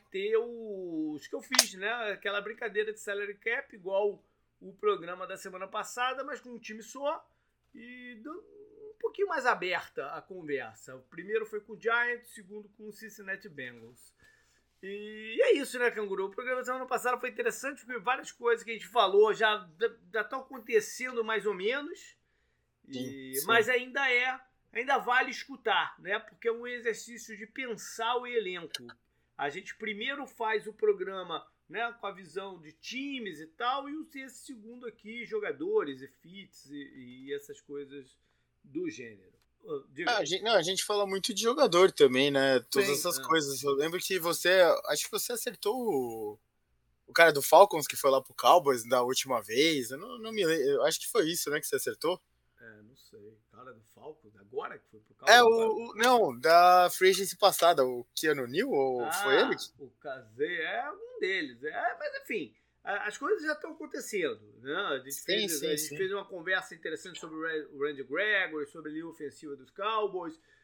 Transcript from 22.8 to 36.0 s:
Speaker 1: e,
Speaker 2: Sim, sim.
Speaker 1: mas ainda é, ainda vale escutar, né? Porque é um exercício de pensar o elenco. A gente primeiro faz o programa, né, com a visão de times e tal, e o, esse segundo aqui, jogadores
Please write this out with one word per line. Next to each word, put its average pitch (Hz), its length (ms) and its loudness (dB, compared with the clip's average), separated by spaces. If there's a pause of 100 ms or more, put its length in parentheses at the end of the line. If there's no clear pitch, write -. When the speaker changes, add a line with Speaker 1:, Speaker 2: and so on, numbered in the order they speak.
Speaker 1:
e, 135 60 -14 (400)
Speaker 2:
Sim, 135 60 -4
sim. 160 80 -4
Speaker 1:
mas 226 200 6
ainda 254 460 0
é, 254 260 0 (320)
ainda 254 280 0
vale 254 320 2
escutar, 202 680 -2
né? 185 200 -4
Porque - 280 -12
é 233 40 2
um 240 160 -8
exercício 233 680 -8
de 208 120 -14
pensar 233 720 -6
o 247 100 -6
elenco. 180 580 -6 (500)
A 143 140 -2
gente - 260 -10
primeiro 233 520 -6
faz 220 400 -2
o 214 60 -8
programa, 185 720 -2 (260)
né, 233 320 -6
com - 40 -8
a 196 60 -6
visão 185 480 -12
de 151 140 -20
times 247 640 -10
e 160 80 -16
tal, 262 400 -4
e 285 80 -10
o, 311 100 -10 (100)
esse 269 300 -16
segundo 240 400 -16
aqui, 226 400 -14
jogadores 175 760 -2